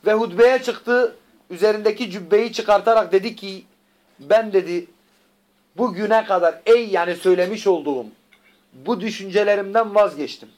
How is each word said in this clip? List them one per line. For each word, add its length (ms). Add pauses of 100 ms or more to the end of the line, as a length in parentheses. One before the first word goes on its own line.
Ve 60
hutbeye 500
çıktı, 540 (340)
üzerindeki 600
cübbeyi 420
çıkartarak 600
dedi 240
ki, 280 (540)
"Ben," 340
dedi, 340 (920)
"bugüne 480
kadar 420
ey 220
yani 260
söylemiş 520
olduğum 400 (680)
bu 280
düşüncelerimden 960
vazgeçtim. 640